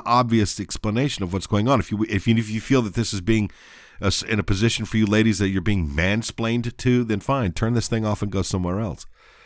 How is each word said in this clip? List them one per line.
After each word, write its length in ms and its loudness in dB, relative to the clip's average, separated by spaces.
obvious 560 2
explanation 640 -2
of 80 -4
what's 120 -4
going 220 0
on. 140 4
If 100 -6
you, 160 0
if 180 -2
you, 120 6
if 120 -2
you 120 -4
feel 220 2
that 100 -4
this 200 -2
is 60 -4
being, 320 0
uh, 60 2
s-, 160 0
in 160 0
a 40 -2
position 420 2
for 100 -6
you 100 4
ladies 340 2
that 100 2
you're 120 0
being 280 0
mansplained 880 -2
to, 260 2
then 160 0
fine, 320 -2
turn 220 0
this 160 0
thing 160 0
off 160 -2
and 100 -4
go 120 -2
somewhere 360 -2
else. 260 -6